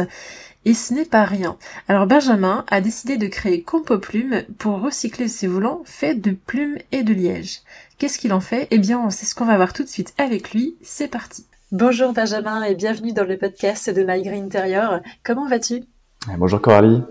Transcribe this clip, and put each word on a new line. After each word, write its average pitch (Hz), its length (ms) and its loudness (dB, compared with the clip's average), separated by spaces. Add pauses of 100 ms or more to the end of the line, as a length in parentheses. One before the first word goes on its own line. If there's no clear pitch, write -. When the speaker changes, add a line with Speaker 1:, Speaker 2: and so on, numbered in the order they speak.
(640)
Speaker 1:
et 226 120 4
ce - 180 -4
n'est 311 120 -2
pas 220 180 4
rien. 190 340 -2 (300)
Alors 196 180 4
Benjamin 202 640 4
a 196 120 2
décidé 233 360 -4
de 208 80 0
créer 180 380 -2
Compo 311 340 0
Plume 226 460 -4 (160)
pour 202 200 -2
recycler 247 480 -4
ses 214 200 -4
volants 220 380 -2
faits 277 360 -4
de 196 120 0 (120)
plumes 294 320 -4 (140)
et 262 100 -2
de 220 140 2
liège. 180 460 -4 (360)
Qu'est-ce - 220 -4
qu'il 214 120 -2
en 190 100 2
fait ? 240 280 -4
Eh 226 80 4
bien, 220 320 2
c'est 190 160 -6
ce - 80 -6
qu'on 233 120 -4
va 220 120 4
voir 185 160 2
tout - 100 -4
de - 60 -12
suite - 300 -8
avec 247 340 -2
lui. 269 300 -2
C'est - 240 -8
parti. - 400 -12 (240)
Bonjour 240 420 2
Benjamin 214 480 -2
et 202 140 0
bienvenue 220 360 -4
dans 208 140 0
le 185 120 -4
podcast 196 520 -4
de 190 140 2
My 185 180 0
Green 196 240 -8
Interior. 190 540 -2 (240)
Comment 262 240 -2
vas-tu ? 240 380 -2 (460)
Speaker 2:
Eh, 85 60 -6
bonjour 92 240 4
Coralie. 113 500 8